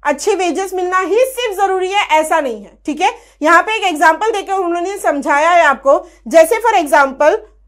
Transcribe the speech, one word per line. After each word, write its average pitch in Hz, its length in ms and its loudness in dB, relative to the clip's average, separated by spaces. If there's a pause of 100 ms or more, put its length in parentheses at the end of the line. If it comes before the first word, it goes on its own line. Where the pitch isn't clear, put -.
अच्छे 302 320 -2
वेजेस 370 400 -4
मिलना 370 240 -2
ही 370 200 0
सिर्फ 494 400 -2
जरूरी 381 320 -2
है, 392 200 -2
ऐसा 311 300 0
नहीं 233 220 -6
है, - 240 -20
ठीक 302 140 -6
है। 415 120 0 (300)
यहाँ 339 200 4
पे 427 140 -4
एक 403 80 -4
एग्जांपल 330 460 0
देकर 392 220 -4
उन्होंने 359 460 -4
समझाया 302 520 0
है 349 140 4
आपको। 277 340 2 (300)
जैसे 320 280 4
for 453 200 0
example, 294 600 2 (320)